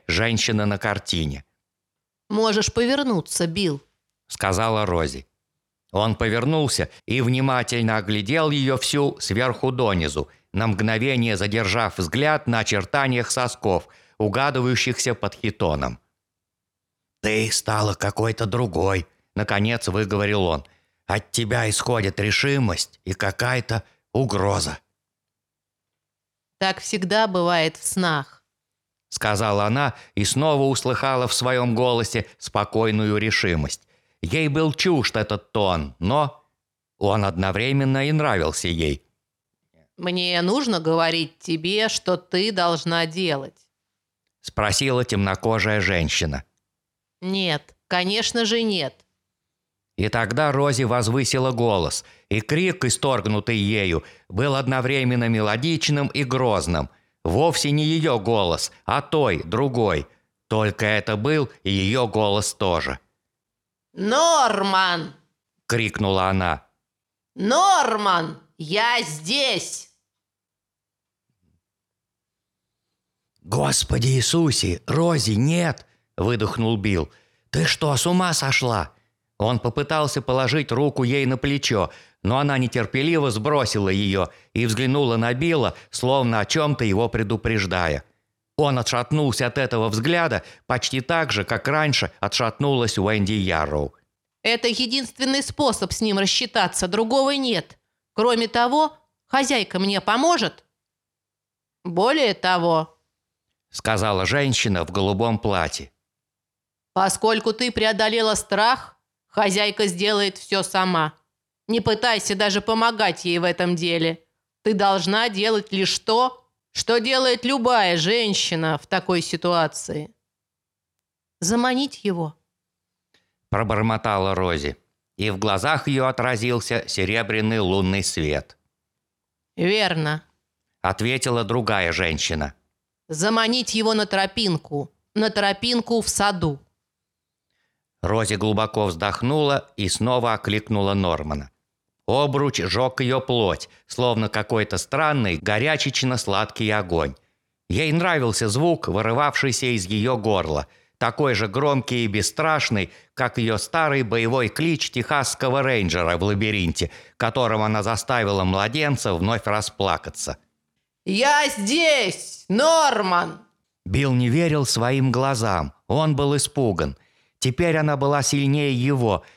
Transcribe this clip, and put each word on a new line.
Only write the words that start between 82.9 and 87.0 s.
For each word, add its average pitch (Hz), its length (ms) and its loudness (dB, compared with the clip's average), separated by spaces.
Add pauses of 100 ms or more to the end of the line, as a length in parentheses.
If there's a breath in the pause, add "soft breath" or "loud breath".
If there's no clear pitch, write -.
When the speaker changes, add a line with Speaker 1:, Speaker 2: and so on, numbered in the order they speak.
Speaker 1:
сбросила 110 580 0
её 95 380 0 (260 loud breath)
и 117 120 0
взглянула 123 520 0
на 117 160 0
Билла, 143 420 0 (140 loud breath)
словно 123 520 0
о 98 40 0
чём-то 147 400 0
его 107 240 2